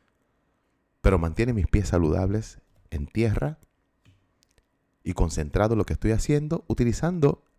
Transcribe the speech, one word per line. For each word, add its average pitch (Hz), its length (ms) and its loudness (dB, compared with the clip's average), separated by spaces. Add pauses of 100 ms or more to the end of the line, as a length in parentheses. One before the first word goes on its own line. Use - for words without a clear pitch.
(1000)
Pero 95 180 4
mantiene 82 340 0
mis 98 140 0
pies 101 220 2
saludables 90 720 0 (300)
en 73 160 -8
tierra 117 520 -2 (1400)
y 92 120 -6
concentrado 87 600 0
en 107 40 0
lo 95 60 0
que - 100 -4
estoy 107 180 -2
haciendo, 147 560 -2
utilizando 143 760 0 (140)